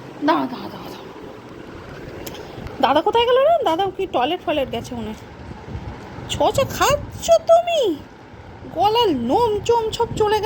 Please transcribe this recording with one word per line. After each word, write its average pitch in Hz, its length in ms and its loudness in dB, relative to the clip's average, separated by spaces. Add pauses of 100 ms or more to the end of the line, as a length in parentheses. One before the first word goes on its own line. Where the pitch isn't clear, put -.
(280)
দাঁড়া, 302 180 4
দাঁড়া, 254 280 -10
দাঁড়া, - 160 -12
দাঁড়া। - 100 -14 (1800)
দাদা 277 200 6
কোথায় 453 240 2
গেল 494 120 6
রে? 571 160 6 (160)
দাদা 330 140 2 (140)
কি 381 60 -4 (120)
টয়লেট 302 300 0
ফয়লেট 294 260 0
গেছে 226 240 -8
মনে 220 140 -6
হয়। 220 120 -10 (1080)
ছচা 302 340 2
খাচ্ছ 539 600 0 (240)
তুমি? 679 320 6 (920)
গলার 427 340 4 (200)
লোম 453 220 4 (160)
চোম 466 240 4
সব 440 240 0
চলে 427 300 2